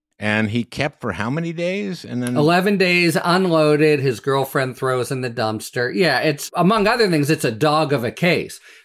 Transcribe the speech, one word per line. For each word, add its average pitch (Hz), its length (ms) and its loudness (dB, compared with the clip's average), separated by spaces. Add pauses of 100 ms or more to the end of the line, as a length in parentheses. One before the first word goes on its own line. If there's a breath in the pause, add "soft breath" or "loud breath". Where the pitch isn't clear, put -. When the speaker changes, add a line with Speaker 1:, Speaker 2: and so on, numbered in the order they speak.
(200)
Speaker 1:
And 107 320 0
he 117 120 -2
kept - 380 -6
for 104 120 -6
how 104 160 -4
many 165 220 -4
days? 180 540 -6
And 123 180 -6
then 123 140 -2
Speaker 2:
Eleven 180 400 2
days, 175 440 2
unloaded. 156 800 4
His 127 220 0
girlfriend 135 560 -2
throws 127 340 -2
in 131 100 -4
the 123 80 -4
dumpster. 117 640 -4
Yeah, 156 260 2
it's, 147 360 -2
among 196 320 2
other 226 220 2
things, 147 200 0
it's 156 140 0
a 127 80 0
dog 147 400 0
of 127 140 -2
a 107 60 -4
case. 135 500 -2 (240 loud breath)